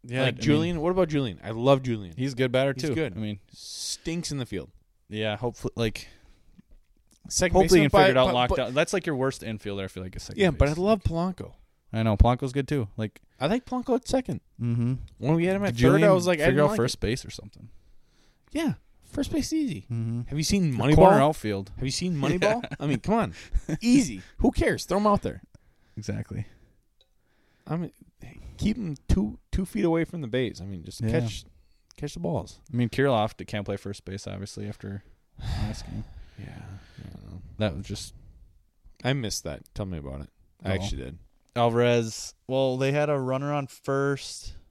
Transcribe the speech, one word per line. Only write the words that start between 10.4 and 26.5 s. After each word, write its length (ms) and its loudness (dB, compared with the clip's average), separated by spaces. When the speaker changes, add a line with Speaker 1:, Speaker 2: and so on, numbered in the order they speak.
Speaker 2:
Yeah, 100 6
but 160 4
I 40 2
Speaker 1:
base. 60 -2
Speaker 2:
love 260 2
Polanco. 500 -4
Speaker 1:
I 80 0
know. 140 2
Polanco's 360 6
good, 140 -2
too. 200 -2
Like, 240 -6
Speaker 2:
I 80 -2
like 180 0
Polanco 300 -2
at 120 -4
second. 340 -2
Speaker 1:
Mm-hmm. 320 0
Speaker 2:
When 160 2
we 100 2
had 100 0
him 80 -2
at 120 -2
Speaker 1:
Julian, 260 8
Speaker 2:
third, 80 8
I 40 10
was 140 4
like, 120 2
I 60 2
Speaker 1:
figure 100 6
Speaker 2:
didn't 100 6
Speaker 1:
out 60 4
Speaker 2:
like 60 -2
Speaker 1:
first 180 0
Speaker 2:
it. 60 -20
Speaker 1:
base 220 -2
or 60 -14
something. 400 -16
Speaker 2:
Yeah, 220 0
first 280 -6
base 160 -2
is 60 -4
easy. 280 -2
Speaker 1:
Mm-hmm. 320 -4
Speaker 2:
Have 140 -6
you 60 0
seen 280 2
Speaker 1:
The 60 -2
Speaker 2:
Moneyball? 180 4
Speaker 1:
corner 260 8
outfield. 540 -2
Speaker 2:
Have 100 -6
you 60 -2
seen 240 -4
Speaker 1:
<laughs> 60 -2
Yeah. 80 0
Speaker 2:
Moneyball? 360 0
I 80 -4
mean, 120 0
come 160 -2
on. 180 -2
Speaker 1:
<laughs> 240 -4
Speaker 2:
Easy. 400 4
Who 120 4
cares? 340 0
Throw 120 -2
him 100 2
out 140 4
there. 220 -6
Speaker 1:
Exactly. 500 -6